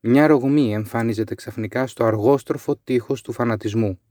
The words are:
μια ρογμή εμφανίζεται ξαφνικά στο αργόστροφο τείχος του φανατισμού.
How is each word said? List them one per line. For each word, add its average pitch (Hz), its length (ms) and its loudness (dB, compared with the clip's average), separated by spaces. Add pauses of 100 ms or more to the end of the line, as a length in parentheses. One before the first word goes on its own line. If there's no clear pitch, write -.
μια 131 260 4
ρογμή 139 460 2
εμφανίζεται 110 600 -4
ξαφνικά 117 520 -6
στο - 180 -4
αργόστροφο 120 800 0
τείχος 127 380 -4
του - 100 -12
φανατισμού. 110 680 -2 (100)